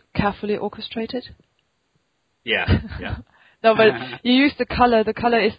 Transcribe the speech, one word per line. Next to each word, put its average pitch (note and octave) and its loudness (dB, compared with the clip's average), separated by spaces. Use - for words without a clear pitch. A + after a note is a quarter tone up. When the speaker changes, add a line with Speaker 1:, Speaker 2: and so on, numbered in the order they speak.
Speaker 1:
Carefully G#3 -2
orchestrated? - -8
Speaker 2:
Yeah, G2 -2
yeah. F#2 -8
Speaker 1:
<laughs> - -20
No, A3+ 4
but A3 4
Speaker 2:
<laughs> - -14
Speaker 1:
you B3 0
use C#4 4
the B3 -4
color. A#3+ 2
The G#3+ -2
color A#3 0
is G#3+ 0